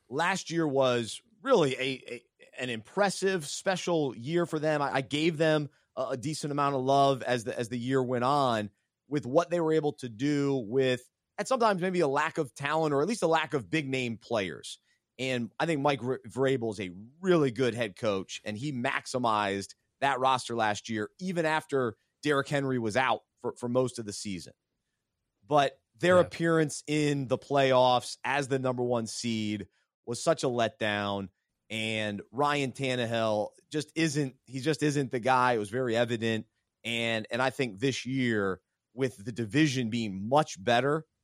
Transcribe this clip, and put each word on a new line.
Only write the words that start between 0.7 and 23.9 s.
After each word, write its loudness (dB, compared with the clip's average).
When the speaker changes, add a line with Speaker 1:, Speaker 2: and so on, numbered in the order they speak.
Speaker 1:
really 4
a, -4
a, -12
an -4
impressive, -2
special -2
year 0
for -4
them. 2
I, -2
I 2
gave 0
them 2
a, -4
a -2
decent -6
amount 2
of 0
love 6
as 0
the, -4
as -4
the -6
year 2
went 0
on 2
with -4
what 2
they 0
were 2
able 2
to -10
do 0
with, 0
and -4
sometimes 2
maybe -2
a 4
lack -2
of -4
talent 0
or 4
at 2
least -2
a 2
lack 2
of -4
big -2
name -2
players. -4
And -2
I 0
think 0
Mike 0
R-, -2
Vrabel 0
is -10
a -6
really 4
good 0
head -4
coach, -2
and -6
he -6
maximized -2
that 2
roster 0
last 0
year, -4
even -2
after 0
Derrick 0
Henry 0
was 0
out 2
for, -4
for -6
most 0